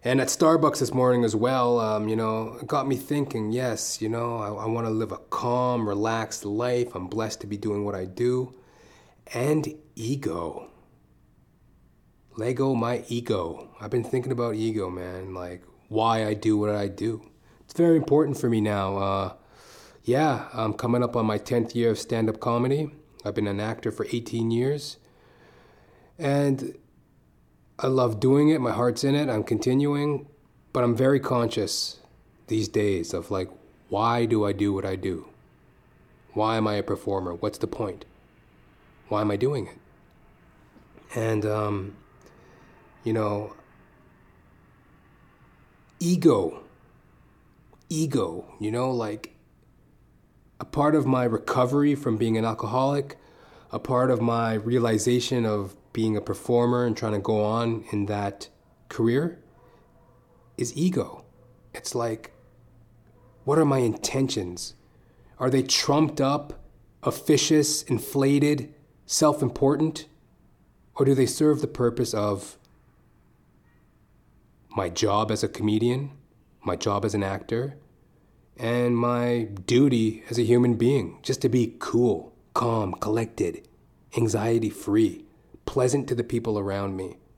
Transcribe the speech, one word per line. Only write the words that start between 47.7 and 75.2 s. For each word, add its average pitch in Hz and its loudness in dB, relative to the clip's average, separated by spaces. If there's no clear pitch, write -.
Ego, 127 -4
you 104 -4
know, 123 -2
like, 110 -6
a - -10
part 151 2
of 147 4
my 131 2
recovery 131 2
from 127 -2
being 113 2
an 110 0
alcoholic, 131 -2
a 110 -4
part 127 2
of 120 2
my 117 0
realization 117 0
of 101 -2
being 110 0
a 104 -2
performer 120 0
and 113 -2
trying 107 -2
to - -
go 107 0
on 113 -2
in 104 -2
that 104 -6
career 135 0
is 117 -4
ego. 175 -2
It's - -12
like, 117 -4
what 143 2
are 160 6
my 139 4
intentions? 110 -2
Are 131 0
they 131 2
trumped 147 2
up, 143 0
officious, 147 2
inflated, 139 0
self-important? 151 2
Or 139 2
do 135 6
they 127 4
serve 151 2
the - -4
purpose 120 0
of 104 -2
my 95 -2
job 104 0